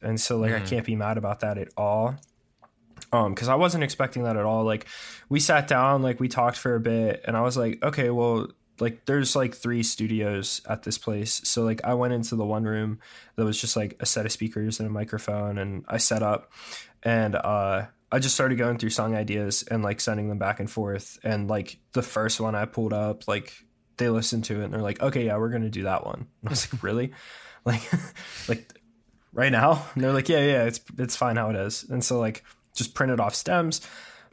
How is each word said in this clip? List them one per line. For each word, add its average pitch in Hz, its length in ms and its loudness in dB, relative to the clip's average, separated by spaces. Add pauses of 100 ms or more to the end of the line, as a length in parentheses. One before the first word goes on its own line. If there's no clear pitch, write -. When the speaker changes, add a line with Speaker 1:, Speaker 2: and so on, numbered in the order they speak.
Speaker 1:
And 110 180 -2
so, 117 180 0
like, 110 140 4
I 113 40 2
Speaker 2:
Mm-hmm. 101 100 -2
Speaker 1:
can't 113 200 -2
be 110 100 0
mad 107 220 0
about 104 220 -2
that 104 180 -2
at 95 180 -6
all. 110 400 2 (960)
Um, 107 220 4
'cause 117 140 -2
I 131 60 4
wasn't 170 300 4
expecting 127 400 -2
that 113 120 0
at 104 80 2
all. 110 200 2
Like, 110 220 0 (420)
we 143 120 2
sat 143 280 4
down, 135 340 4
like, 127 180 0
we 131 80 2
talked 120 280 2
for 123 180 0
a 117 60 2
bit, 113 460 0
and 117 100 0
I 113 60 2
was 123 140 2
like, 117 260 -2
"Okay, 143 280 2
well, 120 380 2 (320)
like, 117 260 -2
there's, 139 300 2
like, 127 180 0
three 120 300 -2
studios 107 840 -2
at 110 140 -4
this 107 160 -4
place." 107 460 -2
So, - 200 0
like, 113 200 0
I 123 100 2
went 123 200 2
into 117 200 -2
the 110 120 0
one 107 180 0
room 110 340 -2 (380)
that 113 80 0
was 110 160 0
just, - 160 -2
like, 107 240 -2
a 104 60 -4
set 110 200 0
of 107 60 -2
speakers 110 480 -2
and 110 80 -2
a 107 40 -4
microphone, 104 640 -4
and 98 300 -4
I 113 100 -2
set 110 240 2
up, 104 280 0 (540)
and, 113 320 2
uh, 101 500 0 (240)
I 127 100 0
just 131 140 0
started 131 240 2
going 120 200 0
through 110 120 -2
song 110 240 0
ideas 104 560 -2
and, 113 120 0
like, 104 180 -2
sending 107 280 -2
them 104 100 -2
back 98 220 0
and 104 100 -6
forth. 101 540 -6
And, 104 240 -2
like, 104 300 -4 (140)
the 123 100 0
first 110 380 -2
one 110 160 -2
I 104 80 -2
pulled 110 280 -2
up, 107 360 -2
like, - 360 -4 (320)
they 120 120 2
listened 113 380 0
to 104 140 -2
it 104 40 -2
and 101 100 -6
they're 107 80 -2
like, 104 200 -4
"Okay, 123 240 2
yeah, 104 100 2
we're 113 140 0
gonna 113 200 -2
do 104 140 -4
that 92 200 0
one." - 220 -8 (140)
And 110 80 -6
I - 20 -4
was - 220 -2
like, 117 100 -4
"Really?" 117 340 0
<laughs> - 60 -20 (420)
Like, 120 160 2 (360)
<laughs> - 320 -12
like, - 240 -4 (600)
right 131 200 2
now? 143 420 6
And 131 100 2
they're 135 80 4
like, 135 160 2
"Yeah, 160 160 6
yeah, 135 200 6
it's, 113 160 0 (180)
it's 127 180 -2
fine 120 200 2
how 110 140 2
it 107 60 0
is." 101 320 -4
And 127 160 -2
so, 127 160 2
like, 110 240 -2 (300)
just - 200 -4
printed 127 260 2
off 104 140 2
stems, 170 460 0 (520)